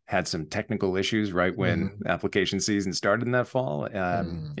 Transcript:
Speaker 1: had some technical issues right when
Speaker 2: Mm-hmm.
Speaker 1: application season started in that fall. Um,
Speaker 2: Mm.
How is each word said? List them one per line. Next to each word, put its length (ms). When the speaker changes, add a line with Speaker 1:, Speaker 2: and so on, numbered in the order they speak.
Speaker 1:
had 240
some 160
technical 500
issues 380
right 240
when 320
Speaker 2:
Mm-hmm. 180
Speaker 1:
application 540
season 320
started 320
in 80
that 160
fall. 340
Um, 100
Speaker 2:
Mm. 680